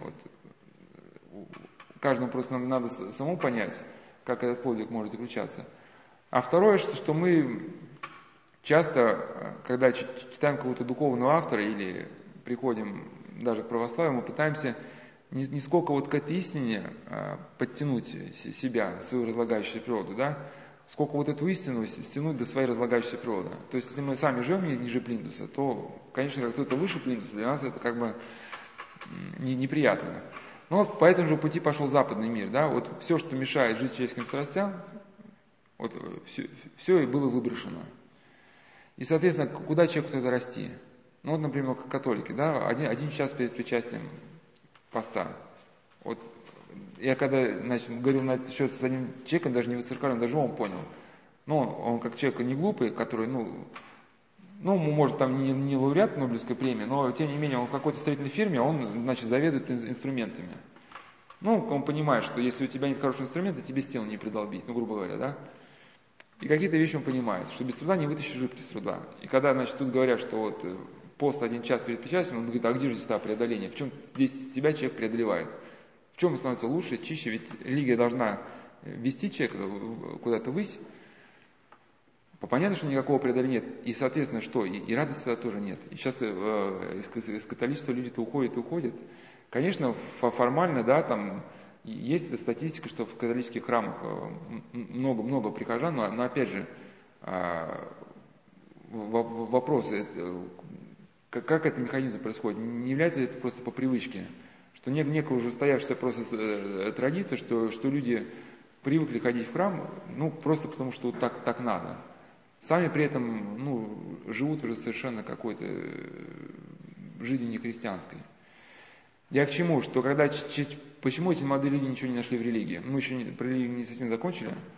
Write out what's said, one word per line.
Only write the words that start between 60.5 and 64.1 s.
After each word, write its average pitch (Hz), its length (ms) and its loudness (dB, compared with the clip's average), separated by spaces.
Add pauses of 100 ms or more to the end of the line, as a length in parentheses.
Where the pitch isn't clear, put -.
Ну, 208 180 4 (100)
он 139 140 0
понимает, 147 400 4
что - 180 -2
если 123 240 2
у - 20 -2
тебя 139 220 0
нет 127 100 -2
хорошего 135 240 0
инструмента, 170 380 -2
тебе 135 200 -4
стену 131 240 -4
не 107 120 -6